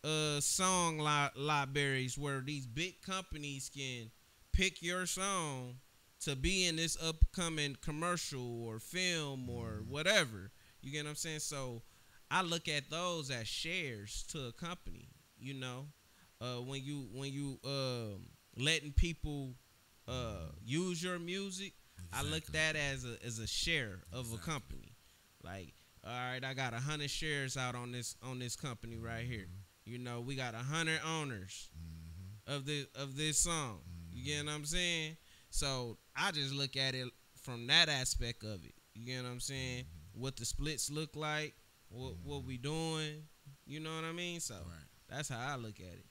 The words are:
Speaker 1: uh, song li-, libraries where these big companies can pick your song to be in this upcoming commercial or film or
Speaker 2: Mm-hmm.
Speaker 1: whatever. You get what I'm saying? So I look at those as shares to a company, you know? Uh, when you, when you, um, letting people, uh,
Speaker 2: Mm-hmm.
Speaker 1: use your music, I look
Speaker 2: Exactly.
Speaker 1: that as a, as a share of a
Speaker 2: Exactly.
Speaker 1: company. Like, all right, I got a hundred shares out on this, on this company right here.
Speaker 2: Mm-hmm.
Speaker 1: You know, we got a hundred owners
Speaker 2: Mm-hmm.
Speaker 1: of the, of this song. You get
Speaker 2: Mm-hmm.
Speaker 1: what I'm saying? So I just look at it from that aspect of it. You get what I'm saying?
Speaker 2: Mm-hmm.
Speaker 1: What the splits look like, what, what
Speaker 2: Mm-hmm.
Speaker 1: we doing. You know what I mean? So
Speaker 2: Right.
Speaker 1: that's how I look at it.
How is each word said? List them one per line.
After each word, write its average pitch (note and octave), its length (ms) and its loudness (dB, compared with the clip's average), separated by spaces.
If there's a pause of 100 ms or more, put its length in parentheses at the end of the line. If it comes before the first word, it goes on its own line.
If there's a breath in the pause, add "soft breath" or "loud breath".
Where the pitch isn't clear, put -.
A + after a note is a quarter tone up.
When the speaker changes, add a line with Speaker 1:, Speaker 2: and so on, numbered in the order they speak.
Speaker 1:
uh, D3+ 360 4
song F3 580 6
li-, D3 320 6 (120)
libraries C#3 720 4
where C#3 240 0
these C#3 260 -2
big D#3+ 360 -4
companies D3+ 720 -4
can B2+ 360 -4 (420 loud breath)
pick F#3 300 6
your F3+ 240 2
song D#3+ 680 0 (460)
to C#3 160 0
be F3+ 300 6
in E3 100 4
this D#3+ 260 2
upcoming D#3+ 800 4
commercial D3 840 -2
or A2+ 140 -6
film D3+ 720 0
or A#2+ 160 -4 (140)
Speaker 2:
Mm-hmm. F2+ 100 -6
Speaker 1:
whatever. C#3 600 4 (300 loud breath)
You C3+ 120 -8
get D3+ 120 -2
what D3 60 -4
I'm D3 60 -6
saying? D#3 240 -4
So B2+ 420 -4 (480 loud breath)
I F3+ 120 6
look E3+ 260 0
at D3 220 0
those E3 400 0
as A#2 180 -2
shares C#3 800 -2
to C#3 180 -4
a A2+ 40 -8
company, E3+ 560 -8 (300)
you C3+ 160 -6
know? C3 320 -6 (540 loud breath)
Uh, B2 220 -2
when C3+ 220 -4
you, C#3 280 -4
when C#3 200 -4
you, C#3 320 -2
um, A#2+ 600 -2 (300)
letting D3 360 2
people, D3 640 4 (520)
uh, A#2+ 60 -6
Speaker 2:
Mm-hmm. G#2+ 360 -2 (160)
Speaker 1:
use E3 380 2
your F3+ 160 -2
music, F#3+ 540 -4 (400)
I C3 100 0
look D#3 260 0
Speaker 2:
Exactly. D#3 120 2
Speaker 1:
that D#3 160 6
as C#3 280 0
a, A#2+ 220 -6
as A2+ 140 -4
a A2 80 -2
share B2 540 2 (100)
of A#2+ 60 -4
a A#2 180 -4
Speaker 2:
Exactly. D#3 160 -4
Speaker 1:
company. - 400 -6 (500 loud breath)
Like, F2+ 320 -10 (320 loud breath)
all A2+ 60 -8
right, B2+ 320 -4
I C3+ 100 -4
got C3 180 0
a A#2 60 -2
hundred C#3+ 320 0
shares C#3+ 460 0
out B2+ 180 0
on A#2+ 160 -4
this, B2 320 -4
on B2+ 160 -6
this B2 160 -2
company A#2 420 -6
right A#2 300 -4
here. G#2+ 240 -4
Speaker 2:
Mm-hmm. F#2+ 420 -14
Speaker 1:
You B2 60 -6
know, B2 220 -4
we C3 160 -4
got B2 180 -2
a A2+ 40 -6
hundred D#3 460 2
owners C#3 720 -2
Speaker 2:
Mm-hmm. E2 800 -8
Speaker 1:
of C#3 100 -4
the, D3 280 -2
of C3+ 220 -6
this D3+ 240 4
song. C#3+ 400 2 (320)
You B2+ 120 -6
get D3 140 0
Speaker 2:
Mm-hmm. D3 80 -2
Speaker 1:
what D3+ 80 -2
I'm D3+ 100 -4
saying? E3 520 2 (340 loud breath)
So B2+ 480 2 (180)
I F3+ 140 6
just C#3 240 0
look C#3 220 0
at C3+ 180 4
it B2+ 140 -2 (340)
from A#2+ 240 -4
that D#3+ 220 10
aspect C3 560 2
of G2+ 200 -6
it. - 100 -16 (200)
You A2+ 100 -10
get B2+ 200 -2
what B2 80 -4
I'm B2 80 -6
saying? B2+ 440 -2
Speaker 2:
Mm-hmm. - 380 -10
Speaker 1:
What C3 140 -2
the A#2+ 80 -8
splits D3 460 0
look D3+ 260 -2
like, D3+ 380 0 (340)
what, B2+ 340 -8
what C#3+ 160 -4
Speaker 2:
Mm-hmm. B2+ 100 -6
Speaker 1:
we C3 100 -2
doing. D#3 640 0 (440)
You D#3 140 -8
know D#3 160 -4
what D#3+ 80 -2
I E3 80 -2
mean? F3 260 -2
So A#2+ 160 -4
Speaker 2:
Right. E2+ 320 -10 (240)
Speaker 1:
that's C#3+ 200 -4
how A#2 100 -4
I C3+ 160 -2
look A2 240 -8
at F2+ 140 -12
it. F#2 160 -16